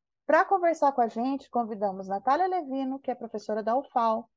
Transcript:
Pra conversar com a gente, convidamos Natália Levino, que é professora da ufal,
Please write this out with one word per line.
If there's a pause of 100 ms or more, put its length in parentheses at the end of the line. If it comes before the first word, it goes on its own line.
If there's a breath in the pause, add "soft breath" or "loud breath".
(260)
Pra
conversar
com
a
gente,
convidamos
Natália
Levino,
que
é
professora
da
ufal,